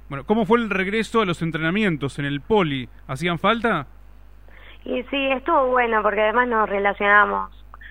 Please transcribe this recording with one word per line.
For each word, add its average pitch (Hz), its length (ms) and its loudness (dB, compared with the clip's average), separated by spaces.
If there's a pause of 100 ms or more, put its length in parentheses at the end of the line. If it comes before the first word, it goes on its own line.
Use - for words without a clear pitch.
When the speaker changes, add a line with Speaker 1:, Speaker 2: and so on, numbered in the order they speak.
Speaker 1:
Bueno, 139 160 -10
¿cómo 214 220 0
fue 254 120 4
el 233 100 -2
regreso 196 520 -2
a 214 40 2
los 175 160 -4
entrenamientos 160 800 -2
en 143 60 -4
el 143 160 -4
poli? 147 480 0 (180)
¿Hacían 160 320 -4
falta? 208 480 0 (1000)
Speaker 2:
Y 254 200 -6
sí, 269 240 -4
estuvo 269 400 0
bueno 233 340 2
porque 202 200 0
además 233 260 2
nos 220 200 0
relacionamos 202 840 2 (380)